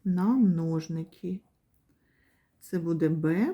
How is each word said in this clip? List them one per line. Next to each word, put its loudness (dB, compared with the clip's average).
на 0
множники. 0
Це -6
буде 0
b 0